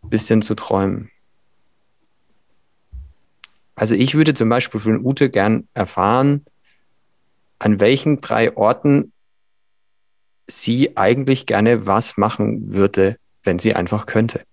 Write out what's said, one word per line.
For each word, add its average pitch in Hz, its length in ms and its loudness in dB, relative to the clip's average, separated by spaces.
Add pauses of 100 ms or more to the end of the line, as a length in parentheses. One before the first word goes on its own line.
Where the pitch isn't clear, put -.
bisschen 110 400 0
zu 107 140 -6
träumen. 98 540 -4 (2750)
Also 110 180 0
ich 131 220 0
würde 147 180 2
zum 113 140 0
Beispiel 120 320 -2
von 107 260 0
Ute 135 240 0
gern 104 440 0
erfahren, 123 680 0 (1160)
an 107 180 2
welchen 135 420 2
drei 113 360 -2
Orten 139 560 2 (1400)
sie - 480 -2
eigentlich 127 500 0
gerne 107 400 2
was 98 300 0
machen 107 560 -2
würde, 98 460 2 (260)
wenn 90 160 0
sie 110 140 0
einfach 92 320 -4
könnte. - 360 -2 (100)